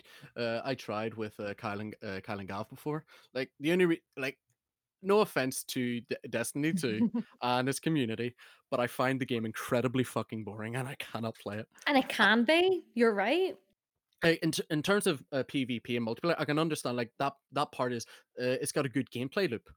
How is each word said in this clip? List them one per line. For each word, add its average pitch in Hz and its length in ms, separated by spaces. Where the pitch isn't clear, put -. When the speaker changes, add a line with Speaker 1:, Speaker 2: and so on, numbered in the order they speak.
Speaker 1:
uh, 117 260
I 135 120
tried 110 400
with, 107 240
uh, 101 160
Kyle 101 240
and, 107 160
uh, 95 140
Kyle 104 180
and 98 100
Gav 101 220
before. 151 340
Like, 127 160
the 147 120
only 185 140
re-, 165 180
like, 135 220
no 202 200
offense 131 420
to 123 380
D-, - 140
Destiny 139 440
two 147 380
Speaker 2:
<laughs> - 300
Speaker 1:
and 123 260
its 135 120
community, 120 560
but 131 100
I 120 60
find 131 340
the 131 60
game 113 220
incredibly 123 560
fucking 110 400
boring 104 320
and 127 120
I 139 60
cannot 113 420
play - 220
it. 110 100
Speaker 2:
And 294 100
it 269 100
can 220 380
be. 349 380
You're 226 220
right. 285 420
Speaker 1:
Hey, 165 220
in 165 80
t-, - 180
in 151 140
terms 202 240
of, 147 140
uh, 131 120
P 135 200
V 117 160
P 120 160
and 117 100
multiplayer, 160 300
I 156 80
can 147 140
understand, 151 360
like, 120 240
that, 139 140
that 143 220
part 127 180
is, 117 140
uh, 127 220
it's 147 100
got 151 140
a 135 40
good 127 200
gameplay 139 420
loop, 107 260